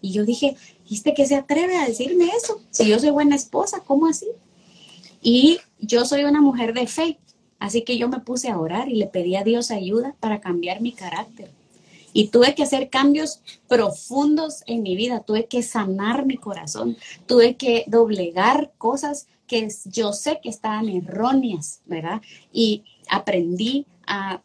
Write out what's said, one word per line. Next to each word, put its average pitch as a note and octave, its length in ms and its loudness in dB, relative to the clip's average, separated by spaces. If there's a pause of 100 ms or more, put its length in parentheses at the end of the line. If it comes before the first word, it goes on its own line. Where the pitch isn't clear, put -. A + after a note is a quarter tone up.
Y F#3+ 100 -8
yo G#3 140 0
dije, C4+ 300 0 (340)
"¿Viste D4 240 -2
que C#4 120 4
se C#4 100 2
atreve E4 420 0
a D4 80 0
decirme C#4 400 0 (100)
eso? A4+ 240 -4 (100)
Si A3+ 160 2
yo G#3+ 120 4
soy D4 120 2
buena C#4+ 260 4
esposa, F#4 500 -4
¿cómo C#4+ 220 2
así?". E4 180 -2 (960)
Y B3+ 380 6 (180)
yo A#3 260 0
soy C#4+ 200 0
una C#4+ 160 4
mujer A#3+ 340 2
de B3 140 -2
fe, D#4+ 300 -4 (420)
así G#3+ 220 -2
que B3 140 -2
yo A#3+ 120 0
me B3+ 100 -4
puse B3 300 -6
a G3 100 -4
orar F3+ 300 -4
y A#3+ 80 -2
le G3+ 100 0
pedí F#3 300 -4
a G3+ 80 -4
Dios A#3 260 0
ayuda A3 480 -4
para G#3+ 220 -4
cambiar F3+ 400 -6
mi A#3+ 120 -4
carácter. F#3 600 -12 (600)
Y G#3+ 160 4
tuve B3+ 280 4
que D4+ 80 0
hacer C4 260 -2
cambios C#4+ 500 2 (280)
profundos C#4+ 1000 0
en A#3 160 -4
mi F#3 140 -2
vida, A#3 240 -2
tuve A3 260 -2
que B3 160 -2
sanar G#3+ 640 -2
mi B3+ 100 0
corazón, G#3+ 600 -8 (300)
tuve B3 300 6
que A#3 300 0
doblegar G#3+ 920 2
cosas C#4 500 -4 (180)
que A3 220 -2 (160)
yo G#3 280 -2
sé D4 300 -4
que A#3+ 60 -10
estaban A3 400 -4
erróneas, G3+ 1000 -2
¿verdad? E3+ 340 -6 (320)
Y G#3+ 300 0 (260)
aprendí G3 800 -2 (200)
a G3 380 -8